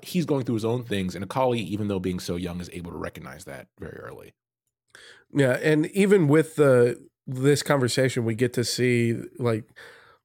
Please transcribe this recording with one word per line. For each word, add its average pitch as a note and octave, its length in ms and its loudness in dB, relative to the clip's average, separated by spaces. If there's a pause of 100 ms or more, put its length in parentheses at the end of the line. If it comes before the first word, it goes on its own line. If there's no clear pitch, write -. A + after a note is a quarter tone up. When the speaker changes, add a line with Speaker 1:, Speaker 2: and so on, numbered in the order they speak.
Speaker 1:
he's F3 220 -2
going C3+ 200 -2
through B2 100 -2
his G#2+ 100 -2
own A#2+ 180 -2
things. F#2+ 320 -4
And F#2 80 -8
Akali, B2 360 0
even G#2 280 -4
though G2 120 -2
being F2+ 200 -2
so F2+ 160 -6
young, F2 260 -6
is E2+ 120 -12
able E2+ 180 -12
to D#2 60 -12
recognize E2+ 480 -12
that C3+ 220 -16 (120)
very - 180 -14
early. - 360 -16 (1000)
Speaker 2:
Yeah, C3 300 2
and D#3 240 2
even G3 400 4
with D3+ 280 4
the, B2 480 4 (220)
this C3 380 2
conversation, B2+ 600 0
we A2+ 120 -2
get A#2+ 180 0
to B2 100 0
see, A#2+ 520 0 (240)
like, A#2 260 0 (600)